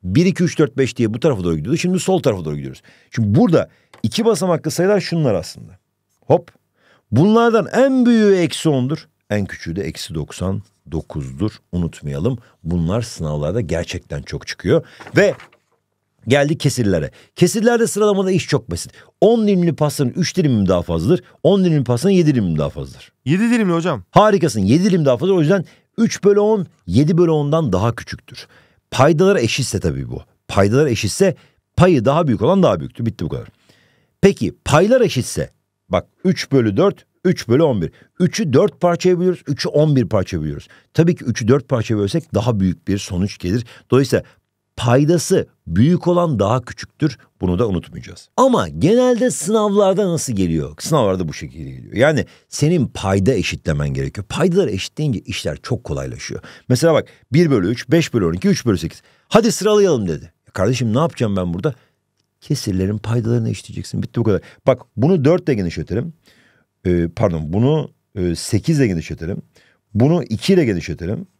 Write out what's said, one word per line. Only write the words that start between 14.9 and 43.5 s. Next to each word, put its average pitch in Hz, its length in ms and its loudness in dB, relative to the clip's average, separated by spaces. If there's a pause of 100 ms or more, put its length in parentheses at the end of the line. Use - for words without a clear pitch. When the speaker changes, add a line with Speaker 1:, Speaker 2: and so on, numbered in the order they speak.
Speaker 1:
Ve 180 180 4 (960)
geldik 143 320 2
kesirlere. 95 500 0 (260)
Kesirlerde 226 500 2
sıralamada 196 440 0
iş 180 180 -2
çok - 220 -2
basit. - 220 -10 (280)
On 220 260 4
dilimli 175 280 2
pastanın 143 360 -2
üç - 260 -4
dilimi 139 240 2
mi 95 80 2
daha 90 140 2
fazladır? 85 400 0 (200)
On 190 220 4
dilimli 156 200 2
pastanın 127 280 0
yedi 175 180 4
dilimi 110 200 2
mi 78 80 -2
daha 73 120 -2
fazladır? 67 420 -14 (120)
Speaker 2:
Yedi 190 260 0
dilimli 220 220 2
hocam. 165 380 -4
Speaker 1:
Harikasın. 185 500 2
Yedi 127 240 2
dilim 185 200 0
daha 127 120 2
fazladır. 180 220 0
O - 20 2
yüzden 160 240 0 (340)
üç - 260 -2
bölü 202 160 4
on, 208 260 0 (200)
yedi 147 320 2
bölü 170 120 4
ondan 147 420 0
daha 110 220 0
küçüktür. - 520 -16 (440)
Paydalar 170 460 4
eşitse 113 440 -2
tabii 67 300 -4
bu. 62 120 -12 (260)
Paydalar 107 380 2
eşitse 127 500 0 (400)
payı 165 280 4
daha 151 220 2
büyük 107 160 0
olan 185 200 2
daha 104 180 2
büyüktür. 71 260 -8
Bitti - 180 -6
bu 76 40 -6
kadar. 60 200 -10 (720)
Peki - 340 2 (100)
paylar 208 360 4
eşitse 123 500 -2 (380)
bak - 180 0 (180)
üç - 280 -2
bölü 113 240 2
dört, 185 300 0 (180)
üç - 240 0
bölü 127 140 4
on 123 200 0
bir. 78 80 -6 (300)
Üçü 180 320 0
dört 190 280 2
parçaya 175 380 0
bölüyoruz, 180 280 -2
üçü 139 220 -6
on 147 280 2
bir 120 120 2
parçaya 92 320 -2
bölüyoruz. 73 280 -8 (260)
Tabii 165 200 2
ki - 100 -12
üçü 120 240 -4
dört 135 200 2
parçaya 113 280 -2
bölsek 104 380 -2
daha 104 260 0
büyük 92 280 -2
bir 98 100 -2
sonuç 98 400 -4
gelir. 113 280 -4 (240)